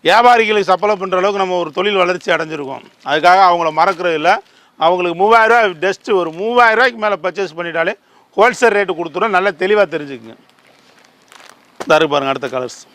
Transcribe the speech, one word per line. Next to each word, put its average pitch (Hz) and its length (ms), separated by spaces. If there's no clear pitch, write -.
வியாபாரிகளுக்கு 214 600
சப்ளை 190 320
பண்ற 190 200
அளவுக்கு 196 220
நம்ம 185 200
ஒரு 156 160
தொழில் 196 240
வளர்ச்சி 180 320
அடைஞ்சிருக்கோம். 147 500
அதுக்காக 175 300
அவங்கள 170 220
மறக்கிறது 175 400
இல்ல. 170 100
அவங்களுக்கு 175 360
மூவாயிரம் 226 420
ரூபாய் 180 220
just 190 200
ஒரு 170 180
மூவாயிரம் 226 420
ரூபாய்க்கு 240 240
மேல 208 200
பர்ச்சேஸ் 180 340
பண்ணிட்டாலே 170 360
ஹோல்சேல் 226 380
ரேட்டு 190 240
கொடுத்துருவோம். 180 380
நல்லா 196 140
தெளிவா 208 220
தெரிஞ்சுக்குங்க. 135 420
இதா 156 120
இருக்கு 156 160
பாருங்க 139 200
அடுத்த 135 200
கலர்ஸ். 127 260